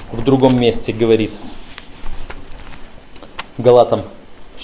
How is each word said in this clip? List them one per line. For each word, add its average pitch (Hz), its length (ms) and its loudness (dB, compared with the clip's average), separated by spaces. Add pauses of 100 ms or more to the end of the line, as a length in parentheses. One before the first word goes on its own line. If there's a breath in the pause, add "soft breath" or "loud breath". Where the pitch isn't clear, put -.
(100)
в 113 140 -6
другом 131 340 4
месте 117 360 0
говорит. 110 360 4 (2250)
Галатам 120 460 4 (600)